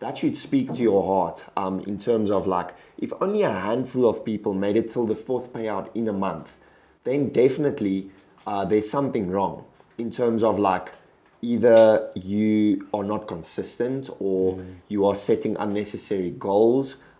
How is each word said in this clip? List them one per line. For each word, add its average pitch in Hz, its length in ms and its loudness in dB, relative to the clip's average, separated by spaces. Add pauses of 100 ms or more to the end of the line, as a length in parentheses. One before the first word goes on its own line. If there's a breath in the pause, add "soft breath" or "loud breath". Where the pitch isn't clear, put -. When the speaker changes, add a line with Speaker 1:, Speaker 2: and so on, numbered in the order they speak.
Speaker 1:
that 127 180 -10
should 143 180 -2
speak - 380 -2
to 131 80 -4
your 98 200 6
heart, 90 420 0 (120)
um, 95 300 -2
in 101 100 -4
terms 110 340 0
of, 95 160 0
like, 90 280 -2 (240 loud breath)
if - 120 -6 (120)
only 202 200 0
a 151 80 2
handful 120 560 0
of 107 160 2
people 107 300 -4
made 101 240 0
it 113 140 0
till 120 160 -2
the 107 80 -2
fourth 120 380 -6
payout 107 420 -6
in 110 140 -2
a 104 40 -2
month, 92 360 -4 (560 soft breath)
then 135 260 -2
definitely, 113 800 2 (360 loud breath)
uh, 98 200 -2
there's 107 240 2
something 123 400 -2
wrong 92 340 -2 (320)
in 117 140 -6
terms 113 320 0
of, 104 160 4
like, 92 340 0 (500)
either 113 720 6
you 104 760 0
are 104 120 -4
not 104 220 -4
consistent 120 920 -8
or 92 380 0
Speaker 2:
Mm. 92 80 -12 (240)
Speaker 1:
you 101 180 2
are 101 100 4
setting 110 420 -2
unnecessary 101 760 -4
goals. 113 640 2 (240 soft breath)